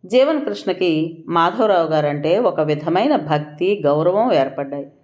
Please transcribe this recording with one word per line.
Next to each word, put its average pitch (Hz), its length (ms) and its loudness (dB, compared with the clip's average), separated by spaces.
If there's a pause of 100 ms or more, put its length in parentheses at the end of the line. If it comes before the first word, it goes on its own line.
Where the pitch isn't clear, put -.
జీవన్ 277 380 2
కృష్ణకి 175 840 -2
మాధవరావు 175 600 2
గారంటే 151 500 0
ఒక 190 220 0
విధమైన 170 560 0
భక్తి, 160 720 -2
గౌరవం 180 460 2
ఏర్పడ్డాయి. 139 540 -2 (160)